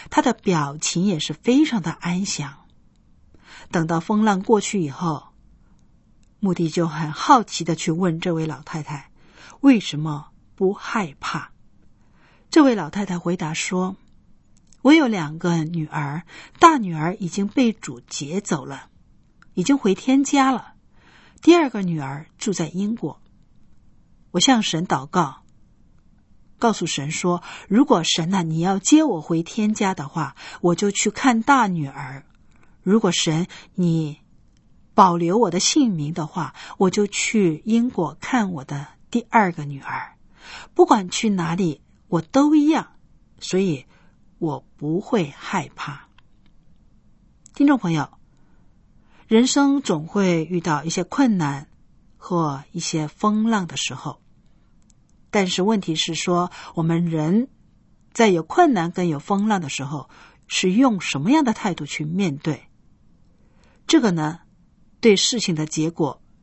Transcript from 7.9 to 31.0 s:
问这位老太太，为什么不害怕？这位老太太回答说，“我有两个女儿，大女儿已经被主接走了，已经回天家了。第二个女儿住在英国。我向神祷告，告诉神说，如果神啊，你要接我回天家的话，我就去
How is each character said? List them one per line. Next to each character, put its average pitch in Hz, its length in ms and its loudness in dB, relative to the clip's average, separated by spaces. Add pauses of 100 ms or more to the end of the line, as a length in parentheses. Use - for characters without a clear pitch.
问 165 300 -4
这 175 140 -4
位 160 120 -6
老 139 160 -10
太 156 200 -10
太， - 280 -14 (500)
为 190 200 4
什 - 180 -8
么 151 300 -6 (260)
不 190 200 0
害 185 440 -8
怕？ - 320 -8 (1000)
这 311 120 6
位 262 120 6
老 165 160 -4
太 202 160 -4
太 175 120 -4
回 175 200 -2
答 160 160 -6
说 185 420 -4 (840)
，“我 269 100 6
有 320 140 6
两 165 320 -4
个 170 260 0
女 160 220 -6
儿， 147 380 -6 (340)
大 320 180 8
女 196 160 -4
儿 160 240 -2
已 190 100 -8
经 202 220 -4
被 240 240 2
主 120 280 -12
接 156 420 -8
走 135 240 -4
了， 139 240 -14 (640)
已 185 80 -2
经 269 160 2
回 190 160 2
天 269 280 2
家 269 300 2
了。 - 220 -6 (640)
第 330 140 8
二 311 160 4
个 208 100 -4
女 170 200 -2
儿 139 260 -8 (100)
住 - 160 -4
在 170 160 -4
英 202 260 -4
国。 160 280 -10 (1080)
我 180 80 0
向 240 220 4
神 170 240 -2
祷 135 200 -2
告， 151 360 -2 (1160)
告 233 140 2
诉 180 140 -4
神 147 240 -4
说， 175 320 -2 (260)
如 226 160 6
果 185 200 2
神 170 300 -2
啊， 190 80 0
你 160 180 -2
要 190 180 0
接 302 240 6
我 214 180 0
回 165 220 -2
天 214 300 -2
家 196 220 -2
的 143 140 -10
话， 147 280 -6 (240)
我 175 140 2
就 202 160 0
去 208 200 0